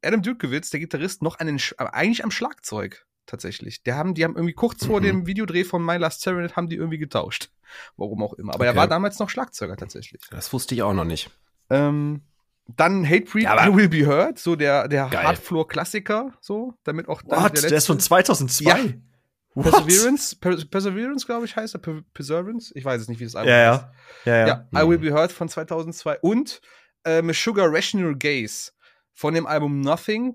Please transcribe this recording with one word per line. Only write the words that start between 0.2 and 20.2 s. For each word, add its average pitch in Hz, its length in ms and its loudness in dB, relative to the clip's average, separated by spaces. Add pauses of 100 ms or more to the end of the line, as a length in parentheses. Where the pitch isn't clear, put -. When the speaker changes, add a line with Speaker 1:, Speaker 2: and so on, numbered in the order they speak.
Speaker 1:
Dutkiewicz, 170 480 -4
der 151 100 -6
Gitarrist, 160 440 -6
noch 165 160 -4
an 160 80 -6
den 147 100 -2
Sch-, - 220 -4
äh, 127 120 -6
eigentlich 202 320 0
am 220 60 -4
Schlagzeug - 800 -8 (180)
tatsächlich. - 580 -12
Der 123 120 -2
haben, 170 200 -2
die 160 80 -2
haben 165 120 -2
irgendwie 170 180 -2
kurz - 320 -4
vor 214 140 2
Speaker 2:
Mhm. 190 40 0
Speaker 1:
dem 190 240 0
Videodreh 190 360 -2
von 175 200 -4
My 170 140 0
Last 160 240 -4
Serenade 175 340 -4
haben 175 140 -2
die 165 60 -6
irgendwie 160 240 -4
getauscht. - 500 -4 (480)
Warum 107 260 -6
auch 104 100 -6
immer. 98 220 -10
Aber 120 100 0
er 120 60 4
Speaker 2:
Okay. 120 80 2
Speaker 1:
war 160 80 4
damals 190 320 -2
noch 202 100 -4
Schlagzeuger 104 480 -8
tatsächlich. - 420 -16 (120)
Speaker 2:
Das 101 200 -12
wusste 131 220 -4
ich 117 80 -2
auch 101 140 2
noch 87 100 0
nicht. 82 240 -6 (400)
Speaker 1:
Ähm, 147 540 0 (420)
dann 165 420 2
Hatebreed, 214 360 2
Speaker 2:
Ja, - 80 2
aber 214 200 6
Speaker 1:
I 190 40 8
Will 196 140 8
Be 156 180 4
Heard, 180 320 2
so 170 160 -2
der, 143 320 2
der 139 220 0
Speaker 2:
Geil. - 160 -2
Speaker 1:
Hardfloor-Klassiker, 180 1160 -4
so, 226 320 -8 (100)
damit 156 240 -6
auch 151 140 -6
dann 160 220 2
Speaker 3:
What? 170 180 4
Speaker 1:
der 147 80 2
Speaker 3:
Der 151 80 4
ist 147 80 2
von 151 120 2
Speaker 1:
letzte - 120 0
Speaker 3:
zweitausendzwei? 170 720 4
Speaker 1:
Ja. 226 140 -2 (600)
Speaker 3:
What? 160 180 2 (140)
Speaker 1:
Perseverance, 226 500 2